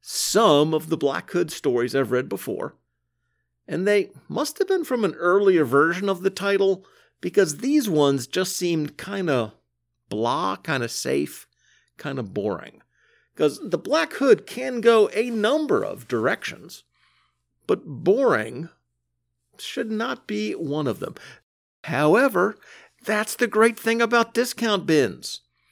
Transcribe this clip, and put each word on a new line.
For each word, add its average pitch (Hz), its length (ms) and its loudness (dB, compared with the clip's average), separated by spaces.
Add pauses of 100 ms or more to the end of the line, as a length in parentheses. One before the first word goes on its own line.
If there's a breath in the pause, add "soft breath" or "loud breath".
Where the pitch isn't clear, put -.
some 156 720 2
of 160 160 -4
the 160 80 0
Black 151 340 -2
Hood 175 200 -2
stories 123 440 -2
I've 127 160 0
read 127 160 0
before, - 480 -8 (920)
and 175 200 -2
they 202 240 2 (160)
must 277 300 -6
have 370 100 0
been 370 160 0
from 240 220 0
an 156 100 0
earlier 180 480 4
version 165 460 2
of 180 140 -4
the 190 60 2
title, 196 560 0 (360 soft breath)
because 175 360 2
these 269 320 0
ones 139 380 2
just 185 280 -4
seemed 165 420 -2
kinda 160 560 -2 (560)
blah, 135 480 -2
kinda 127 320 -4
safe, - 580 -6 (500)
kinda 135 260 -8
boring. 98 580 -8 (540)
'Cause - 280 0
the 170 140 -4
Black 311 360 -2
Hood 247 320 4
can 254 360 -8
go 226 320 6
a 240 160 -2
number 233 560 0
of 107 220 -10
directions, - 760 -4 (840)
but - 180 -2
boring 156 840 0 (880)
should 226 340 -8
not 240 360 -6
be 214 260 -4
one 151 340 -4
of 104 120 -4
them. - 160 -10 (680 loud breath)
However, 185 720 2 (480 loud breath)
that's 214 300 -2
the 240 120 0
great 220 320 2
thing 233 220 0
about 233 320 2
discount 226 520 0
bins. 131 560 0 (300)